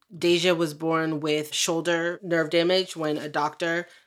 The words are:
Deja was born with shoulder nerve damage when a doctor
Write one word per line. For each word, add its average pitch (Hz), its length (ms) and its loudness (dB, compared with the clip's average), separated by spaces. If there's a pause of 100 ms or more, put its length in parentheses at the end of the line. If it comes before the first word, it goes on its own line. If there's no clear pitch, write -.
(160)
Deja 175 380 4
was 160 200 0
born 160 460 -2
with 151 340 -2
shoulder 170 680 0
nerve 165 280 0
damage 175 460 2
when 151 220 -2
a 151 100 -8
doctor 156 580 -2 (200)